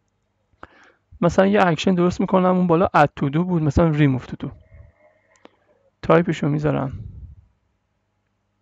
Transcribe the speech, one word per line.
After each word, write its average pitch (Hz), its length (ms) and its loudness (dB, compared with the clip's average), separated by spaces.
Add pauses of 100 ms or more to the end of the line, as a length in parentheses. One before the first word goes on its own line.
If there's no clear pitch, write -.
(1200)
مثلاً 190 260 2
یه 202 180 2
اکشن 180 300 0
درست 175 260 -2
می‌کنم، 185 340 0
اون 180 120 0
بالا 170 200 2 (100)
add 151 120 4 (100)
to 143 100 -2
do 143 80 -2
بود، 180 260 -2
مثلاً 160 300 2
remove 143 300 2
to - 240 -12
do. - 20 -10 (1500)
تایپشو 165 480 0
می‌ذارم 143 500 -4 (1600)